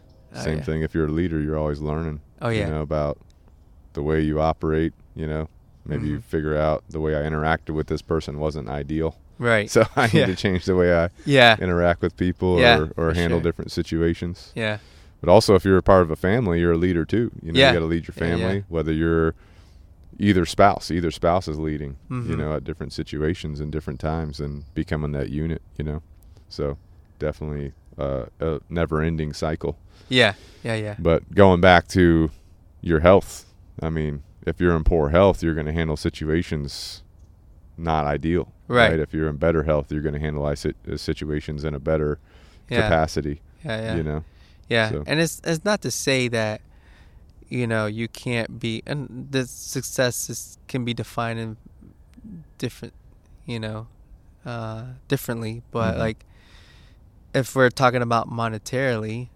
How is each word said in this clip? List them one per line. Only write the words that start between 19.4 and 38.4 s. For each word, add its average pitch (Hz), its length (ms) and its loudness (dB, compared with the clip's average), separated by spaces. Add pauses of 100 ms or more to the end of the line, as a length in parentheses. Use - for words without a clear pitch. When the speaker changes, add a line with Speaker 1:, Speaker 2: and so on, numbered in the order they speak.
Speaker 2:
either 92 300 4
spouse, - 420 4
either 82 220 -2
spouse 87 360 0
is 76 120 -6
leading, 73 380 -6 (120)
you 127 80 -8
Speaker 1:
Mm-hmm. 80 220 -4
Speaker 2:
know, 76 160 -4
at 67 80 -6
different 71 300 -10
situations 76 680 -4
and 76 120 -8
different 76 280 -8
times 78 400 -6
and 73 240 -8 (100)
becoming 76 380 -4
that 71 180 -4
unit, 78 320 -6 (160)
you 73 80 -6
know. 76 160 -6 (480)
So 71 280 -6 (420)
definitely, 73 540 -6 (260)
uh, 67 260 -4 (140)
a 78 200 -2 (100)
never-ending 78 640 -2
cycle. 80 440 -4 (320)
Speaker 1:
Yeah. 120 240 4 (300)
Yeah, 117 120 -4
yeah. 104 220 -8
Speaker 2:
But 82 380 0
going 92 260 10
back 90 280 8
to 82 420 4 (500)
your 82 200 2
health, 90 440 6 (360)
I 80 80 -4
mean, 76 320 -4 (240)
if 82 140 -4
you're 87 160 6
in 78 80 0
poor 78 260 4
health, 90 320 6
you're 82 140 0
gonna 76 180 -4
handle 80 240 -2
situations 78 1040 -4 (760)
not 80 280 0
ideal, 73 460 -2 (160)